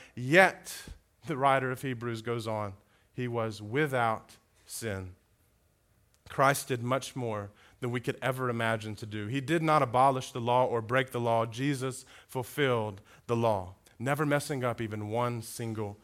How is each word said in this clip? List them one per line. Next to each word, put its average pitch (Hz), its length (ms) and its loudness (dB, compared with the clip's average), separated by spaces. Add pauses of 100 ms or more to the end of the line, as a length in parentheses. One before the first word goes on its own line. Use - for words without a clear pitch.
(160)
yet, 151 680 4 (440)
the 160 80 -4
writer 135 340 4
of 127 120 -6
Hebrews 120 400 -4
goes 117 260 -4
on, 107 280 -4 (380)
he 123 140 -4
was 113 340 -4
without 120 760 0 (280)
sin. 95 500 -6 (1120)
Christ 139 400 2
did 120 120 -2
much 127 320 -2
more 107 380 -6 (280)
than 120 120 -4
we 123 80 -2
could 123 220 -4
ever 127 280 -2
imagine 113 460 -2
to - 100 -12
do. 107 220 -6
He 135 140 -2
did 160 200 0
not 151 220 4
abolish 131 480 4
the 127 80 -8
law 120 260 4
or 117 160 0
break 123 300 0
the 123 80 -4
law. 117 260 2
Jesus 127 600 -4 (240)
fulfilled 120 720 -2 (260)
the 120 80 2
law, 104 400 0 (240)
never 139 260 0
messing 143 380 0
up 120 160 -2
even 107 300 -4
one 120 320 0
single 110 640 -6